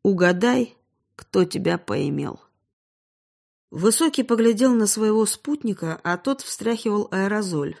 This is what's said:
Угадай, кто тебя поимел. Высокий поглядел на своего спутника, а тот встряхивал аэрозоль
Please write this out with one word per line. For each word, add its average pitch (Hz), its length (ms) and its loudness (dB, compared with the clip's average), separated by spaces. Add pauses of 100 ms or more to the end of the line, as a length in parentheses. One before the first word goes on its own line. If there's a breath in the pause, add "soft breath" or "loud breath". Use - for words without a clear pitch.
Угадай, 196 720 2 (400)
кто - 300 0
тебя 175 320 -2
поимел. 143 640 -6 (1300)
Высокий 226 480 2
поглядел 233 540 2
на 220 100 2
своего 214 400 2
спутника, 202 760 -4
а 175 140 -2
тот 269 240 -4
встряхивал 208 680 -4
аэрозоль 190 720 -2